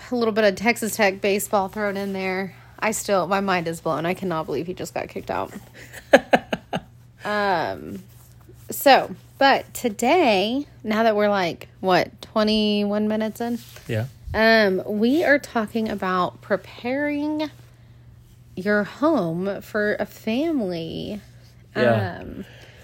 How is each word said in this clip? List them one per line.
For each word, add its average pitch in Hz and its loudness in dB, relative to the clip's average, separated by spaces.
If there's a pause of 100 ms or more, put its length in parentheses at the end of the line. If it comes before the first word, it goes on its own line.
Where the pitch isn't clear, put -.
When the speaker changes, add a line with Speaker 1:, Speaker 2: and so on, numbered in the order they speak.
(100)
Speaker 1:
A 247 -2
little 233 0
bit 220 2
of 202 4
Texas 214 -2
Tech 196 2
baseball 196 0
thrown 202 -4
in 196 -4
there. 190 -4 (240)
I 220 -2
still, 196 0
my 196 0
mind 180 0
is 165 -8
blown. 160 -2
I 180 0
cannot 170 -4
believe 156 -4
he 180 -8
just - -10
got - -6
kicked - -10
out. 90 -4 (580)
Speaker 2:
<laughs> - 8 (1040)
Speaker 1:
Um, 175 -2 (680)
so, 220 4 (240)
but 269 2
today, 240 2 (160)
now 214 0
that 226 4
we're, 208 2
like, 190 -2 (120)
what, 180 2
twenty-one 214 0
minutes 214 -4
in? 240 -4 (280)
Speaker 2:
Yeah. 117 -2 (260)
Speaker 1:
Um, 214 4
we 233 2
are 285 4
talking 220 -4
about 185 -2
preparing 294 -4 (1040)
your 208 0
home 196 0
for 208 -2
a 202 -2
family. 202 -4 (560)
Speaker 2:
Yeah. 117 2
Speaker 1:
Um, - -12 (380)